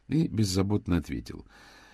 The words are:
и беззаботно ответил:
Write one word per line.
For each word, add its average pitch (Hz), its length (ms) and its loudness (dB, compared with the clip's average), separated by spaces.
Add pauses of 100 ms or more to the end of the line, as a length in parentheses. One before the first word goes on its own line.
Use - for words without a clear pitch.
и 156 180 2
беззаботно 98 720 2
ответил: - 500 -6 (480)